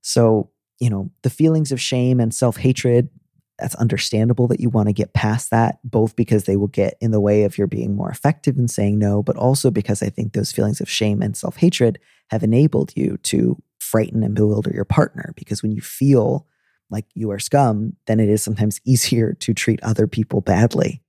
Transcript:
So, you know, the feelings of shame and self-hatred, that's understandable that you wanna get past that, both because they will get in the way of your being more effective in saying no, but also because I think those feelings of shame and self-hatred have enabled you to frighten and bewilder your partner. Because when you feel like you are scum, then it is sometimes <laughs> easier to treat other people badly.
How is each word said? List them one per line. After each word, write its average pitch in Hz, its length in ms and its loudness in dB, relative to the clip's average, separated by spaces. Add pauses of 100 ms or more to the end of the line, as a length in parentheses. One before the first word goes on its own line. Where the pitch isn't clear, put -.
So, 110 500 2 (280)
you 120 120 0
know, 98 180 -4 (140)
the 127 80 0
feelings 160 400 0
of 123 100 -4
shame 127 380 0
and 113 140 0
self-hatred, 127 760 0 (480)
that's - 180 -6
understandable 117 720 0
that 120 120 0
you 120 100 0
wanna 107 220 2
get 110 220 -2
past 110 380 -2
that, 113 320 2
both 113 320 0
because 107 280 0
they 98 140 0
will 101 100 0
get - 320 -2
in 117 120 0
the 107 100 2
way 104 220 4
of 98 140 -2
your 101 100 0
being - 280 -4
more 98 140 -4
effective - 480 -2
in 120 100 2
saying 104 320 0
no, 104 240 2
but - 140 -2
also 131 340 2
because 104 320 -2
I 107 60 -2
think 110 240 -6
those 107 180 -4
feelings 107 300 -2
of - 80 -8
shame 104 320 -2
and 104 160 -4
self-hatred - 600 0 (320)
have 107 120 -2
enabled 127 520 2
you - 220 -2
to - 440 -2 (180)
frighten 110 440 -2
and 107 120 -2
bewilder 107 380 0
your - 120 -4
partner. - 500 0
Because - 280 -8
when 107 80 -2
you 104 100 -4
feel 135 680 0 (420)
like 107 240 -8
you 107 180 -6
are 101 80 -6
scum, 117 560 0 (120)
then 113 120 2
it 107 80 4
is 107 160 2
sometimes 104 380 -2
<laughs> - 40 -16
easier 120 480 2
to - 200 -4
treat - 280 0
other 110 240 2
people 98 360 -2
badly. 110 680 2